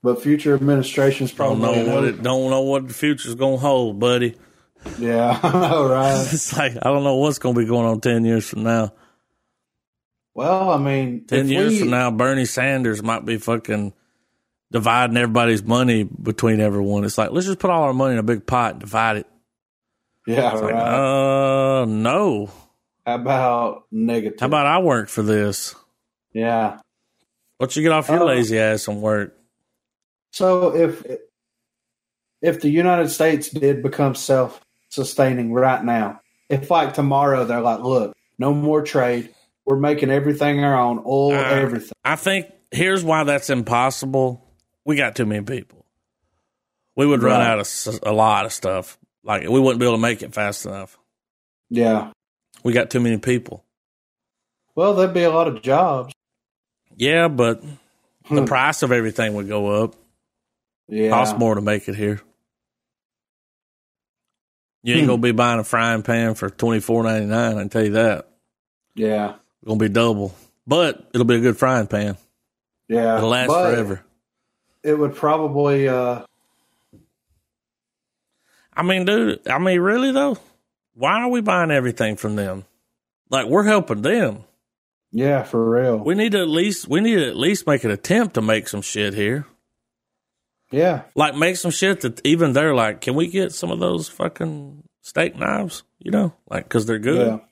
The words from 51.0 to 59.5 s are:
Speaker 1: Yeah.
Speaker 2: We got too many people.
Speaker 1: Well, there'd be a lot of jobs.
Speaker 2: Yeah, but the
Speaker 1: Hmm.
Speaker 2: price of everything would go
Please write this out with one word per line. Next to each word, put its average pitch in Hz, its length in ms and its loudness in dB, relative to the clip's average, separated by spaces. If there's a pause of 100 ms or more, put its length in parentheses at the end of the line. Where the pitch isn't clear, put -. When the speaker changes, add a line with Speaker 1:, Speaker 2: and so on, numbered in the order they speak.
Speaker 1:
Yeah. 113 400 0 (540)
Speaker 2:
We 120 80 0
got 120 180 0
too 127 100 0
many 117 180 0
people. 123 460 -4 (1120)
Speaker 1:
Well, 190 200 2
there'd 185 200 2
be 175 80 2
a 170 80 4
lot 165 180 2
of 117 140 -8
jobs. 135 500 0 (840)
Speaker 2:
Yeah, 156 320 2
but 120 320 2 (720)
the 147 120 2
Speaker 1:
Hmm. - 20 2
Speaker 2:
price 135 400 0
of 127 80 2
everything 110 420 0
would 101 140 -6
go 104 340 0